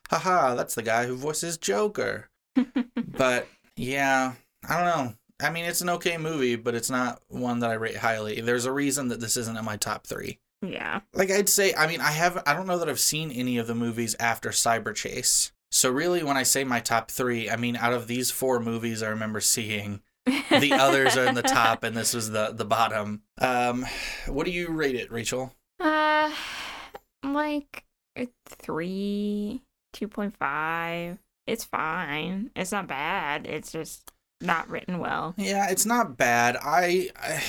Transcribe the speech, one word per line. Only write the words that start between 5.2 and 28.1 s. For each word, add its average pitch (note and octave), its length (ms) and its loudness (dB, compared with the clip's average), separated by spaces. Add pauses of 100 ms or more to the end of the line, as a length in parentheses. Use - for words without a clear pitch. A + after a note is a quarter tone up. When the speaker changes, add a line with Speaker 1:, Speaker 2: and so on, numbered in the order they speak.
Speaker 1:
I D3 100 2
mean, E3+ 140 -4
it's F3 160 -2
an F3+ 80 0
okay F3 280 0
movie, D3 380 0
but A#2 200 -2
it's A2+ 140 -2
not B2+ 380 -2
one B2 320 -2
that A#2 100 2
I A2+ 40 2
rate A2 240 -4
highly. G#2+ 440 0
There's A#2+ 240 2
a C3 60 0
reason C#3 380 0
that A#2 100 -4
this A#2 180 -2
isn't A2+ 200 -4
in A2+ 80 -6
my G#2+ 120 -4
top - 300 -4
three. - 320 -8 (220)
Speaker 2:
Yeah. - 400 -6 (120)
Speaker 1:
Like, F#3 180 2
I'd F#3+ 180 4
say, G3 240 4
I D#3 140 2
mean, E3 140 -2
I D3 100 2
have, F3 340 2
I C#3+ 80 4
don't F#3 140 -4
know F3+ 100 0
that E3 120 -2
I've B2+ 100 -2
seen D#3 320 0
any B2 260 -2
of A2+ 100 -2
the A#2 80 -2
movies A#2 440 0
after A2+ 300 0
Cyber A2 460 2
Chase. - 560 0 (200)
So - 200 4
really, E3+ 320 2
when C#3 140 2
I B2+ 60 2
say C3+ 200 4
my B2+ 160 0
top A2+ 320 0
three, A#2+ 380 0
I A2+ 80 -2
mean, A#2+ 180 0
out A#2+ 180 2
of A#2 140 -2
these B2 240 -2
four C3 280 2
movies A2+ 440 -2
I G#2+ 60 -2
remember A2 320 -4
seeing, G#2 600 -2 (240)
the C4 480 4
others C3+ 440 6
are B2+ 80 4
in B2 100 4
the A#2+ 60 0
Speaker 2:
<laughs> A#2+ 220 4
Speaker 1:
top, A2+ 200 4
and A2+ 140 -2
this A2 160 0
was A2 180 -2
the, G#2+ 200 0
the A2 140 -4
bottom. G#2+ 580 0 (160)
Um, B2 460 2 (420)
what C#3+ 180 -2
do F3+ 60 -4
you F3 200 -4
rate D3 240 0
it, A2+ 160 -4
Rachel? B2 420 -4 (260)
Speaker 2:
Uh, D4+ 520 2 (920)
like, D4 640 -2 (320)